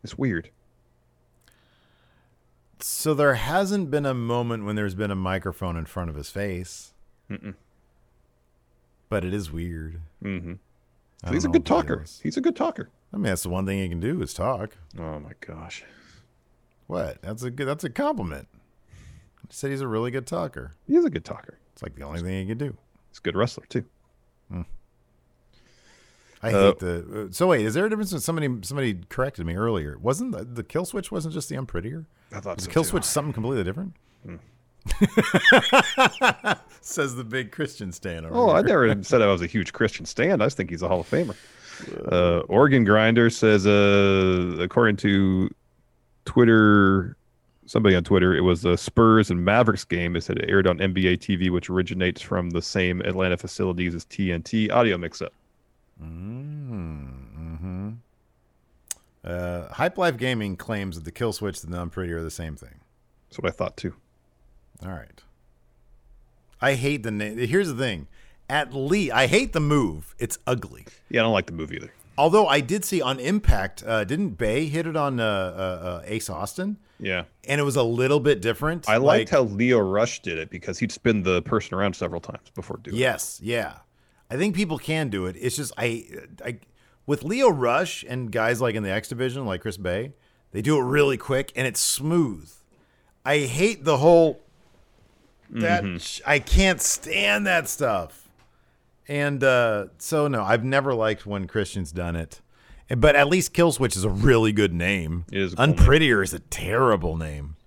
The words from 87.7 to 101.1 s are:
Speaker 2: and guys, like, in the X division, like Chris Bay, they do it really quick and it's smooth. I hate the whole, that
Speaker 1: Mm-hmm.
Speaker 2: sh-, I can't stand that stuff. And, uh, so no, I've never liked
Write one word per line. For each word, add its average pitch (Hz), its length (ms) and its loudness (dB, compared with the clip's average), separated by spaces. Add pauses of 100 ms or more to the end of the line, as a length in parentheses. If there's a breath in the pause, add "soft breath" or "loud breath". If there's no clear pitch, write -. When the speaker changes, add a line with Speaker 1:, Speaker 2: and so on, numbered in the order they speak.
Speaker 2:
and 123 240 -8
guys, 113 280 0
like, 120 140 0
in 110 80 -4
the 98 80 -4
X 104 180 -4
division, 127 380 -6
like 92 160 -4
Chris 104 140 -8
Bay, 98 360 -6 (400)
they 107 100 -6
do 147 160 4
it 131 40 2
really 139 340 2
quick 131 380 -4
and 131 120 -2
it's 120 140 -4
smooth. 135 680 -2 (760)
I 147 160 2
hate 143 440 -2
the 147 140 2
whole, 165 420 6 (1080)
that 165 340 0
Speaker 1:
Mm-hmm. 92 140 -6
Speaker 2:
sh-, - 280 -12
I 143 140 4
can't 185 400 4
stand 202 640 -2
that 170 220 0
stuff. 101 600 -4 (840)
And, 143 320 -2
uh, 117 440 4 (100)
so 147 320 0
no, 123 140 -2
I've 110 220 2
never 135 280 0
liked 110 320 0